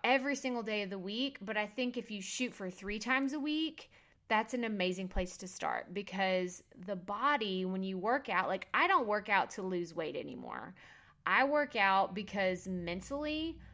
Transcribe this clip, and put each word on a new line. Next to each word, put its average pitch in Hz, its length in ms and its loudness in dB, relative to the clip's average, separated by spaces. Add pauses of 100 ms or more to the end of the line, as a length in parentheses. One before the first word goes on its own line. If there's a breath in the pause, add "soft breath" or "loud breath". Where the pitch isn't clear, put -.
every 262 300 4
single 247 280 -2
day 214 200 -2
of 190 80 -6
the 196 80 -6
week, 226 420 -4
but 202 160 -4
I 214 100 2
think 247 300 -2
if 226 140 -6
you 202 120 -6
shoot 240 320 -4
for 185 160 -6
three 202 280 -6
times 254 340 0
a 302 80 -4
week, 311 500 -2 (380 soft breath)
that's 220 260 2
an 240 100 -2
amazing 185 440 0
place 185 280 -2
to 185 100 -10
start, - 460 -4
because 190 680 0 (240)
the 196 100 -4
body, 202 680 0
when 190 160 0
you 190 160 -2
work 240 320 0
out, 185 180 2
like, 190 240 -2
I 285 140 4
don't 349 200 4
work 208 220 0
out 196 220 4
to 202 120 -8
lose 175 320 -2
weight 151 220 -2
anymore. - 580 -8 (520 loud breath)
I 208 180 6
work 285 320 2
out 196 380 6
because 190 520 0
mentally, 277 920 -4 (160 loud breath)